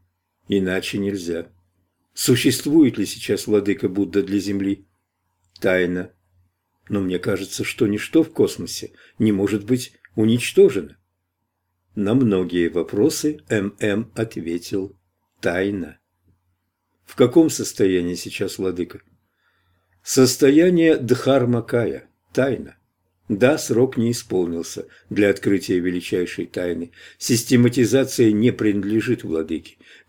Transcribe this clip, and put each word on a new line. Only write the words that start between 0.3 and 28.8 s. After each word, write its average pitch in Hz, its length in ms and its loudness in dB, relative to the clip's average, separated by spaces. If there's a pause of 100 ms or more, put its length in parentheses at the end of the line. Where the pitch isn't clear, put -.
Иначе 95 500 -2
нельзя. 90 520 -4 (640)
Существует 135 840 2
ли 101 80 -2
сейчас - 420 -4
владыка 101 420 0
Будда 98 340 0
для 98 160 -2
Земли? 98 480 -4 (720)
Тайна. 92 520 0 (760)
Но 101 140 -4
мне 90 180 -2
кажется, 98 440 -4
что - 220 0
ничто 104 380 0
в 160 80 -4
космосе - 600 -4 (280)
не 110 140 2
может 101 320 -2
быть 123 280 -2 (220)
уничтожено. 117 800 2 (1000)
На 107 200 0
многие 90 540 2
вопросы 117 800 0
М 101 300 -2
М 107 360 -2
ответил: 95 800 -6 (440)
«Тайна». 90 580 -4 (1080)
В - 100 -20
каком 139 340 4
состоянии 92 640 -2
сейчас - 420 -8
владыка? 90 440 -6 (1000)
Состояние 156 920 4
Дхармакая. 120 1120 0 (240)
Тайна. 120 420 -2 (540)
Да, 123 280 2
срок 123 400 0
не 117 140 0
исполнился 87 760 -6 (220)
для 101 200 2
открытия 98 500 0
величайшей 90 680 -4
тайны. 85 440 -6 (260)
Систематизация 120 1120 2
не 110 200 2
принадлежит 104 720 -2